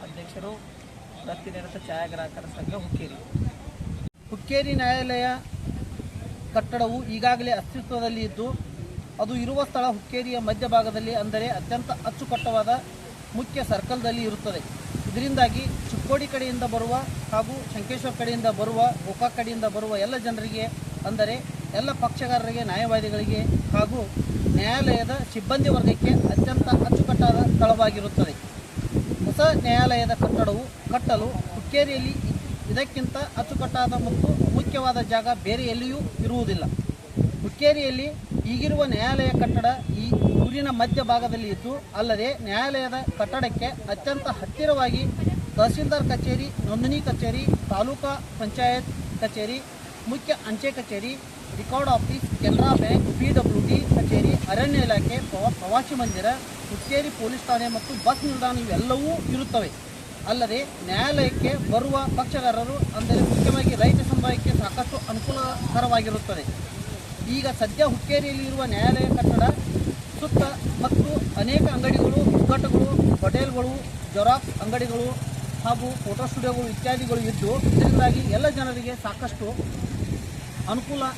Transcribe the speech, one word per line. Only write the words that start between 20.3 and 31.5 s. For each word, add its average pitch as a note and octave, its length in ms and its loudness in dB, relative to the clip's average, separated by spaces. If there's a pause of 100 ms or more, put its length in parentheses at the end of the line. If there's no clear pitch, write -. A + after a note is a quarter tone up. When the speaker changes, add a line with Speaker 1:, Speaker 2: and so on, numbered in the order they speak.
Speaker 2:
ಅಂದರೆ A3 360 0 (320)
ಎಲ್ಲ B3+ 160 -2
ಪಕ್ಷಗಾರರಿಗೆ, A#3+ 720 -2
ನ್ಯಾಯವಾದಿಗಳಿಗೆ G#3+ 760 0 (380)
ಹಾಗೂ G#3+ 320 0 (460)
ನ್ಯಾಯಾಲಯದ A#3+ 560 2 (220)
ಸಿಬ್ಬಂದಿ C4+ 360 0
ವರ್ಗಕ್ಕೆ - 440 4
ಅತ್ಯಂತ - 540 4
ಅಚ್ಚುಕಟ್ಟಾದ - 880 4
ಸ್ಥಳವಾಗಿರುತ್ತದೆ. G#3+ 1000 2 (720)
ಹೊಸ - 140 -2 (160)
ನ್ಯಾಯಾಲಯದ A#3+ 560 4
ಕಟ್ಟಡವು - 840 -2
ಕಟ್ಟಲು A#3 320 2
ಹುಕ್ಕೇರಿಯಲ್ಲಿ C4+ 840 -2 (600)